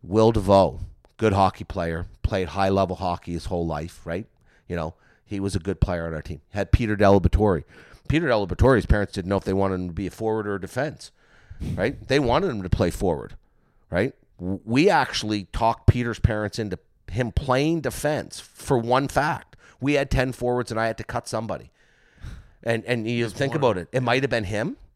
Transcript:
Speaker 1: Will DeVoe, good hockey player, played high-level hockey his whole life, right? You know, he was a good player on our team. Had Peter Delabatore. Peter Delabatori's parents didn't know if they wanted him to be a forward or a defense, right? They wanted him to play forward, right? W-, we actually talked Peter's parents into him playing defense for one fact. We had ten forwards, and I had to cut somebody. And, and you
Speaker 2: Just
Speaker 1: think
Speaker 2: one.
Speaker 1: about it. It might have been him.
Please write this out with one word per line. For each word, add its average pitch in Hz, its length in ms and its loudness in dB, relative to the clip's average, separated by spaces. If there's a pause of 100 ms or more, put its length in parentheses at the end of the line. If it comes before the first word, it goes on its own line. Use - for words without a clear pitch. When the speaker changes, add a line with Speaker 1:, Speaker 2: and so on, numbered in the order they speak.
Speaker 1:
Will 110 300 4
DeVoe, 98 480 4 (380)
good 110 160 2
hockey 98 300 2
player, 85 440 -6 (160)
played 95 260 -2
high-level 95 480 0
hockey 87 360 -6
his 82 120 -8
whole 87 200 -4
life, 80 400 -8
right? 87 200 -6 (420)
You 87 80 -6
know, 82 180 -6 (320)
he 101 140 -8
was 98 160 -4
a 92 40 0
good 90 220 -4
player 85 240 0
on 82 80 -6
our 78 80 -8
team. 76 200 -14 (100)
Had 101 200 -2
Peter 107 260 2
Delabatore. 98 680 6 (440)
Peter 156 200 2
Delabatori's 110 580 4
parents 104 280 2
didn't 92 160 -6
know 98 80 2
if 92 60 -2
they 98 100 0
wanted 95 220 2
him 92 120 -4
to 85 60 -8
be 92 140 -6
a 85 40 -6
forward 110 360 -4
or 101 80 -4
a 92 60 -6
defense, 127 500 -8 (640)
right? 113 320 -2
They 139 120 2
wanted 147 300 2
him 104 140 -6
to 90 60 -6
play 92 200 2
forward, 78 460 -2 (540)
right? 98 240 -2 (260)
W-, 92 260 -6
we 135 240 4
actually 107 560 0
talked - 420 0
Peter's 117 320 0
parents 107 400 -2
into 98 180 -6 (320)
him 117 220 -2
playing 143 500 0
defense 135 580 -6
for - 380 -2
one 123 300 2
fact. 139 480 -4 (240)
We 143 140 0
had 139 180 0
ten 131 220 2
forwards, 123 380 -2
and 110 80 -4
I 113 80 0
had 113 100 -4
to 110 60 -10
cut - 240 -8
somebody. 104 440 -8 (920)
And, 117 220 -2
and 117 240 -2
you 117 160 0
Speaker 2:
Just 104 120 -8
Speaker 1:
think 135 160 0
Speaker 2:
one. 113 60 -2
Speaker 1:
about 117 180 2
it. 87 140 -8
It 131 120 0
might 127 200 2
have 131 60 -2
been 113 140 0
him. 110 340 -4 (180)